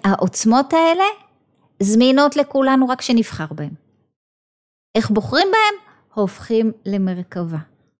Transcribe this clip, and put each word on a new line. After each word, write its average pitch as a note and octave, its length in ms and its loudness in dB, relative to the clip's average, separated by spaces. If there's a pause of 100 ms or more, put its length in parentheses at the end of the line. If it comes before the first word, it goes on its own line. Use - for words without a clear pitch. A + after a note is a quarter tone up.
העוצמות A3 680 0
האלה E4 320 2 (800)
זמינות C4 540 4
לכולנו C4+ 520 2
רק B3+ 140 -4
שנבחר A3+ 480 -2
בהם. D#3 240 -10 (1200)
איך A3 160 0
בוחרים C4 420 0
בהם? G#4 280 2 (340)
הופכים A3 580 -2 (140)
למרכבה. F3+ 720 -6 (420)